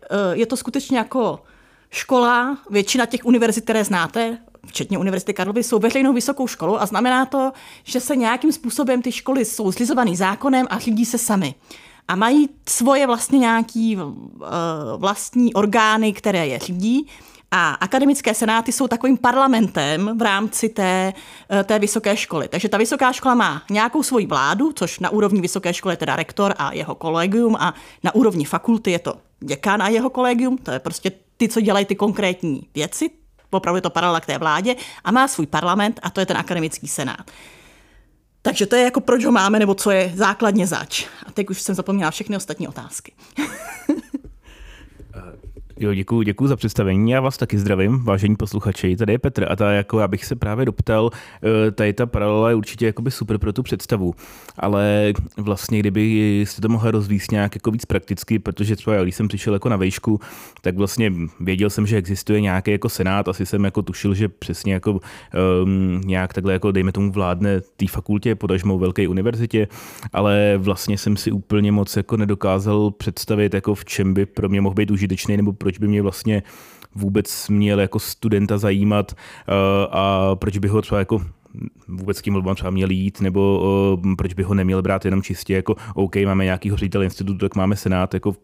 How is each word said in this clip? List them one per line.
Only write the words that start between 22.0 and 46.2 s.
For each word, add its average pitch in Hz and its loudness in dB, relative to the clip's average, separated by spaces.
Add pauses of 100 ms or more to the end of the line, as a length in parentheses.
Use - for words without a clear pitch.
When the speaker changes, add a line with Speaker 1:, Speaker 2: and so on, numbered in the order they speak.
Speaker 1:
školy. - -4
Takže 190 -2
ta 202 0
vysoká 262 2
škola 262 2
má 170 0
nějakou 226 2
svoji 233 2
vládu, 170 2
což - -6
na 180 -2
úrovni 202 2
vysoké 175 -2
školy 180 -4
je 165 -6
teda 147 -2
rektor 196 -2
a 143 -4
jeho 143 -8
kolegium 196 0
a 170 0 (300)
na 185 0
úrovni 170 2
fakulty 208 0
je 170 2
to - -6 (240)
děkan 190 -2
a 185 2
jeho 233 2
kolegium, 254 0
to - -8
je 127 -2
prostě - -6 (260)
ty, 233 2
co 226 0
dělají 202 2
ty 196 -2
konkrétní 180 -2
věci, 160 -4 (420)
opravdu 185 0
je 185 -2
to 180 -2
paralela 170 2
k - -14
té 139 -4
vládě, 170 0 (280)
a - -2
má 262 4
svůj 170 -2
parlament 185 0
a 180 -4
to - -6
je 185 2
ten - -2
akademický 170 -6
senát. - -8 (1080)
Takže 220 0
to 220 2
je 247 6
jako 247 0
proč 254 2
ho 269 4
máme, 208 4
nebo 196 2
co 202 0
je 185 2
základně 208 2
zač. 147 -6 (200)
A - -20
teď 202 -4
už 190 -8
jsem 196 -4
zapomněla 185 -2
všechny 202 -6
ostatní 165 -8
otázky. - -14 (240)
<laughs> 294 -6 (2250)
Speaker 2:
Jo, 104 -2
děkuju, 98 0